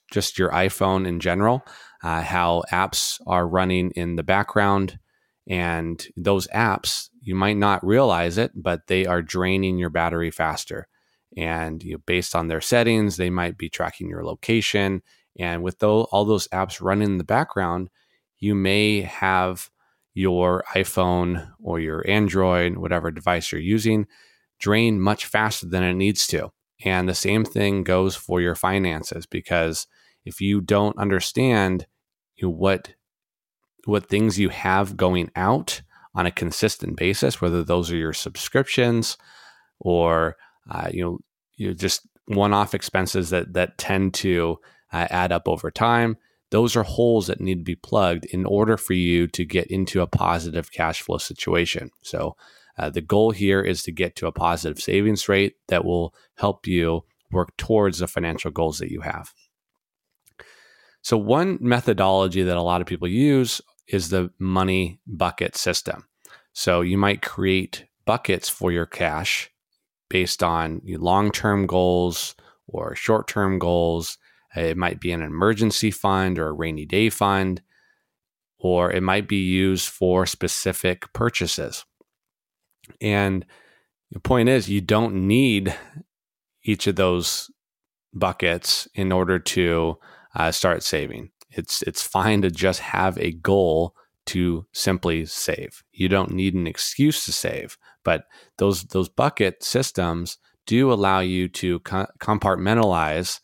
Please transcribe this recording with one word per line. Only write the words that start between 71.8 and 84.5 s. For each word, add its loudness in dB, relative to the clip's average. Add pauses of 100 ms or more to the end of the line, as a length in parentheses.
or -8
short-term 0
goals. 0 (360)
It 0
might -2
be -2
an -2
emergency 0
fund 0
or -2
a -4
rainy -6
day 2
fund, 0 (960)
or 2
it 0
might 0
be -2
used 2
for 2
specific -4
purchases. -4 (1160)
And 0 (680)
the -14
point 4
is, 2